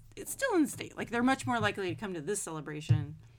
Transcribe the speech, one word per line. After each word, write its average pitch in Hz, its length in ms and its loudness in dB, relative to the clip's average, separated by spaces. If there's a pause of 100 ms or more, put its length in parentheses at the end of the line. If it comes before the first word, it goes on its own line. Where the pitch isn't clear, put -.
(160)
it's - 160 -10
still 523 240 0
in 320 80 6
the 262 60 6
state. - 280 -10
Like, 226 140 -6
they're 240 120 2
much 262 220 4
more 247 140 2
likely 202 340 0
to - 60 -6
come 196 160 -4
to 160 60 -4
this 202 200 -2
celebration 151 760 0 (240)